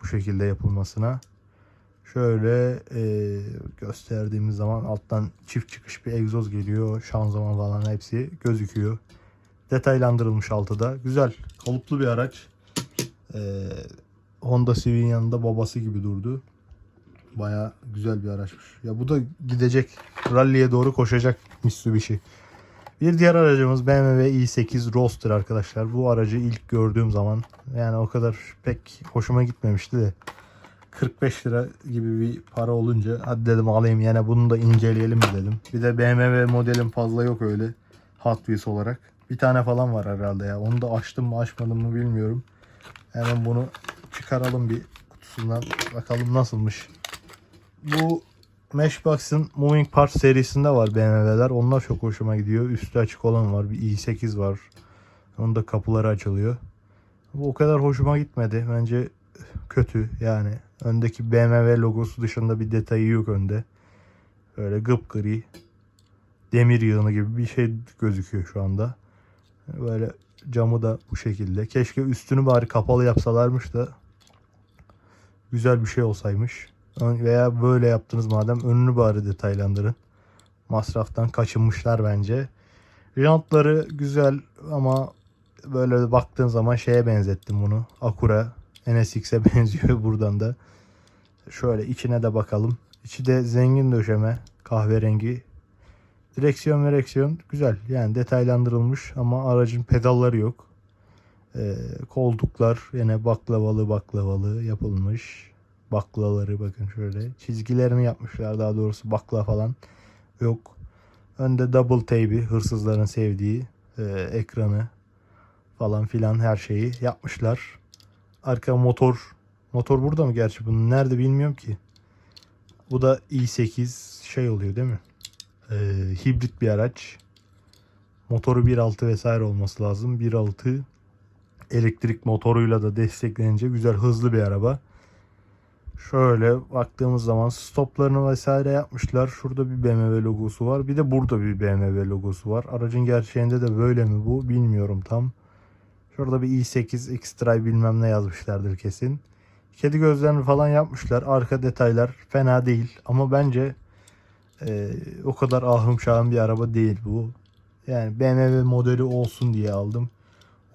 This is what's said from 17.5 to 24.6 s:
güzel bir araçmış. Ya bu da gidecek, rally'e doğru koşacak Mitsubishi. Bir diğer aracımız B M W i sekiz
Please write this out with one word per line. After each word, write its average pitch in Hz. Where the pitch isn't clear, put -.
güzel 104
bir 104
araçmış. 101
Ya 110
bu 123
da 151
gidecek, 123
rally'e 131
doğru 123
koşacak 123
Mitsubishi. 110
Bir 165
diğer 175
aracımız 135
B 139
M 131
W 135
i 123
sekiz 117